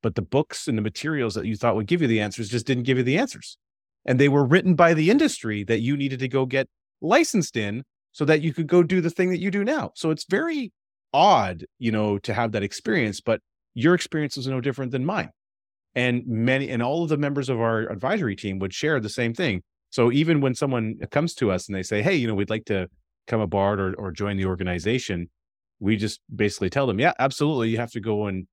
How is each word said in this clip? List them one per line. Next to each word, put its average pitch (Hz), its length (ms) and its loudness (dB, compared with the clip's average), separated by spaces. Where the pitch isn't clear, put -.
But 107 120 0
the 98 80 -2
books - 460 -2
and 117 100 0
the 107 40 -2
materials 120 520 -4
that 107 100 -6
you 110 100 -4
thought 110 220 0
would 107 100 -2
give 170 140 0
you 143 80 2
the 110 140 2
answers 107 260 -6
just 117 180 -4
didn't 127 180 0
give 127 120 2
you 131 80 2
the 131 140 2
answers. - 400 -6
And 127 120 2
they 143 120 6
were 139 160 4
written 180 280 6
by 165 200 6
the 156 160 2
industry 160 540 2
that 110 160 2
you 135 180 0
needed 135 220 -4
to 131 80 -4
go 131 180 0
get 131 200 -2
licensed 214 560 2
in 107 240 -4
so - 120 -2
that 156 160 4
you 156 140 -2
could 160 140 -4
go 175 140 6
do 180 200 2
the 160 80 0
thing 180 180 0
that 180 120 -2
you 196 100 -4
do 202 120 -2
now. 277 320 -2
So - 160 -2
it's 156 140 -4
very 285 480 -2
odd, 117 540 4
you 113 140 0
know, 107 280 2
to - 120 -6
have 117 200 0
that 110 100 0
experience, 107 580 -2
but - 220 -2
your 147 200 4
experience 151 440 -4
is 127 80 -6
no 131 160 -2
different 131 300 -4
than 131 120 -2
mine. 185 240 -4
And 123 320 0
many, 127 440 0
and 120 120 -2
all 147 200 -2
of 165 60 -2
the 156 80 2
members 143 320 -2
of 120 120 0
our 113 200 0
advisory 120 560 -2
team 95 240 -6
would 95 120 -4
share 147 280 -2
the 107 80 -6
same 113 260 -2
thing. 113 280 -2
So 120 220 2
even 151 280 2
when 131 140 0
someone 117 440 -2
comes 156 240 0
to 110 160 0
us 92 180 -2
and 101 60 -6
they 95 80 -6
say, 104 180 -2
"Hey, 185 140 2
you 123 140 0
know, 110 60 0
we'd 98 140 0
like 110 180 -4
to 92 220 -2
come 113 140 0
aboard 98 400 0
or, 95 140 -2
or 95 180 -8
join 101 240 -4
the 95 100 -2
organization," 90 840 -2
we 104 160 2
just 104 240 -4
basically 101 380 0
tell 139 160 0
them, 107 140 0
"Yeah, 160 180 4
absolutely. 135 520 0
You 113 80 -2
have 117 120 -6
to 117 100 -8
go 104 260 -2
and 95 260 -6